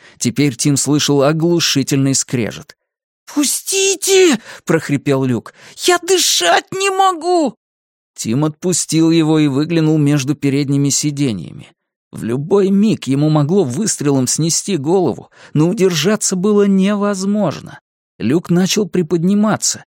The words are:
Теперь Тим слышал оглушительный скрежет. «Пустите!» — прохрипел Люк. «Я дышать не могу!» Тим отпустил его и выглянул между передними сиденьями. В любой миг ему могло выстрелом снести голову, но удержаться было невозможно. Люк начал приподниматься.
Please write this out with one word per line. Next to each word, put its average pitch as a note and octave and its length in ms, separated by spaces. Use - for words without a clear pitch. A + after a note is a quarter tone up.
Теперь C#3 360
Тим C#3+ 220
слышал C#3+ 460
оглушительный C#3+ 920
скрежет. - 640
«Пустите!» — F#4 1120
прохрипел C#3+ 600
Люк. B2 280
«Я F4 120
дышать F4 720
не G4 200
могу!» F4+ 680
Тим A#2+ 300
отпустил D#3+ 640
его D#3+ 280
и D3+ 100
выглянул D#3 500
между D3 360
передними C#3 560
сиденьями. C3+ 840
В - 120
любой D#3 480
миг G3 380
ему C#3+ 220
могло D3+ 340
выстрелом C#3 600
снести D#3+ 500
голову, D3+ 540
но D3+ 140
удержаться F#3+ 680
было G3+ 320
невозможно. G3+ 1120
Люк C#3 300
начал F#3 400
приподниматься. F#3 960